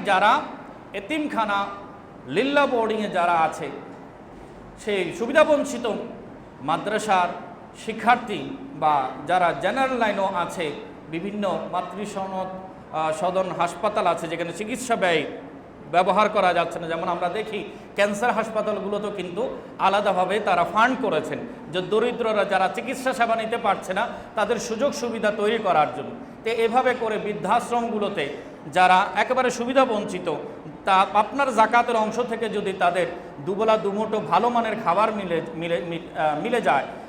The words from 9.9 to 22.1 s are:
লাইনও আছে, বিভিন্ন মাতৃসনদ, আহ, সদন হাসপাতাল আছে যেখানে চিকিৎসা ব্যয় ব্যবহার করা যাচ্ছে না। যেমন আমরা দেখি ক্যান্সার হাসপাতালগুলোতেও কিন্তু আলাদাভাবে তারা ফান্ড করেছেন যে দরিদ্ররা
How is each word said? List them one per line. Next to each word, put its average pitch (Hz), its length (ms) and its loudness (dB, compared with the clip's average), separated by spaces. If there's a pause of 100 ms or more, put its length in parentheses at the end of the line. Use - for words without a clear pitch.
লাইনও 202 380 0
আছে, 170 360 -2 (400)
বিভিন্ন 196 480 -2 (120)
মাতৃসনদ, 190 760 -6 (480)
আহ, 156 240 0
সদন 185 260 2 (120)
হাসপাতাল 196 500 0
আছে 170 200 0
যেখানে 165 260 -4
চিকিৎসা 220 420 -4
ব্যয় 175 300 2 (640)
ব্যবহার 190 380 4
করা 190 240 4
যাচ্ছে 170 260 0
না। 165 80 -8
যেমন 165 200 -4
আমরা 175 220 0
দেখি 208 340 -6 (320)
ক্যান্সার 208 360 2
হাসপাতালগুলোতেও 208 800 -2
কিন্তু 185 460 -4 (220)
আলাদাভাবে 196 600 2
তারা 180 240 2
ফান্ড 214 380 2
করেছেন 151 380 -2 (340)
যে 180 80 0
দরিদ্ররা 214 640 2